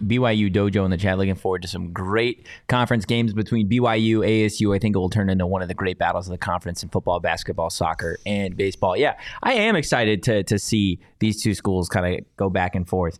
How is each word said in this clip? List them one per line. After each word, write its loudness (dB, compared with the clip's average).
B 2
Y 2
U 2
Dojo 2
in 2
the 2
chat. 0
Looking 2
forward -2
to -10
some -8
great -2
conference 2
games 2
between 0
B 2
Y 2
U, 4
A 4
S 0
U. 4
I 4
think 2
it 2
will 0
turn 0
into 2
one -2
of -6
the -4
great -4
battles 0
of -8
the -8
conference -4
in -10
football, 0
basketball, -4
soccer, -4
and -4
baseball. 0
Yeah, 2
I 0
am 2
excited 0
to, 2
to 0
see 0
these 0
two 2
schools 0
kinda 0
go 0
back 0
and -2
forth. -2